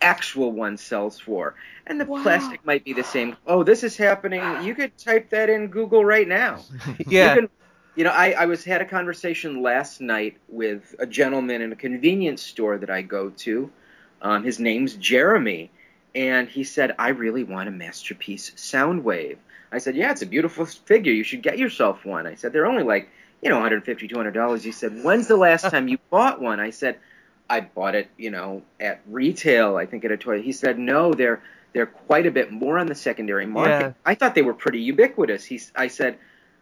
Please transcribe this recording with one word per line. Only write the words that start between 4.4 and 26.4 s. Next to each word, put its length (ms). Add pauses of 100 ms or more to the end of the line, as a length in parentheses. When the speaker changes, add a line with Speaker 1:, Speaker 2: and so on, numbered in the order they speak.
Speaker 1:
You 100
could 240
type 320
that 200
in 180
Google 360
right 240
now. 320 (240)
Speaker 3:
<laughs> 240
Yeah. 280
Speaker 1:
You 60
can, 80 (460)
you 100
know, 40
I, 220
I 160
was, 180
had 160
a 40
conversation 760
last 400
night 360 (120)
with 480
a 80
gentleman 560
in 100
a 40
convenience 680
store 380
that 100
I 140
go 260
to. 400 (520)
Um, 220
his 160
name's 360
Jeremy. 760 (460)
And 320
he 160
said, 360
"I 100
really 340
want 260
a 20
Masterpiece 800
Soundwave." 880 (340)
I 80
said, 160
"Yeah, 160
it's 100
a 60
beautiful 400
figure. 440
You 120
should 180
get 160
yourself 480
one." 220
I 80
said, 180
"They're 140
only, 160
like, 260 (320)
you 80
know, 80
a 40
hundred 220
fifty, 240
two 100
hundred 180
dollars." 280
He 80
said, 320
"When's 240
the 100
last 340
time 160
you 100 (140)
bought 280
one?" 200